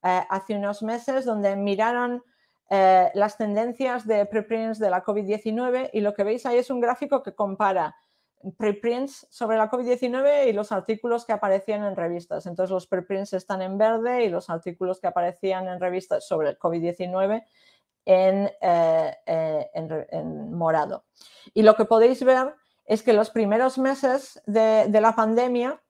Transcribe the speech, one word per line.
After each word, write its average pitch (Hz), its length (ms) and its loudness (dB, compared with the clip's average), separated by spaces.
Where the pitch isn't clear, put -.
eh, 185 260 0
hace 196 260 -4
unos 202 280 -6
meses, 240 420 -4
donde 202 300 0
miraron, 233 680 -2
eh, 190 440 6
las 208 240 0
tendencias 233 680 -4
de 214 200 2
preprints 220 520 -4
de 214 120 0
la 180 120 0
covid 208 220 -4
diecinueve 226 720 -2
y 214 80 0
lo 208 120 0
que 202 120 -2
veis 233 200 -2
ahí 240 120 2
es 247 120 0
un 247 120 -2
gráfico 262 420 0
que - 100 -12
compara 196 640 -2
preprints 233 760 -4
sobre 220 260 -2
la 214 120 2
covid 247 160 -4
diecinueve 254 640 2
y 214 40 0
los 208 180 -4
artículos 226 540 -2
que 226 80 -2
aparecían 208 500 0
en 196 120 -4
revistas. 170 500 -6
Entonces, 180 260 -4
los 185 140 -2
preprints 190 480 -4
están 190 300 -6
en 190 140 -6
verde 226 460 0
y 214 60 2
los 175 220 -6
artículos 180 480 -6
que - 80 -4
aparecían 185 600 -2
en 180 120 -8
revistas 185 480 -4
sobre 156 220 -2
el - 100 -8
covid 170 200 -2
diecinueve 185 680 -4
en, 190 460 4
eh, 165 640 2
eh, 160 480 -4
en 165 160 -8
re-, 156 220 -8
en 156 420 -8
morado. 160 520 -2
Y 214 80 4
lo 214 120 10
que 214 100 0
podéis 240 380 4
ver 262 320 2
es 214 160 0
que 233 120 4
los 214 180 2
primeros 233 480 0
meses 262 680 -2
de, 220 440 4
de 208 120 4
la 220 140 4
pandemia 240 760 0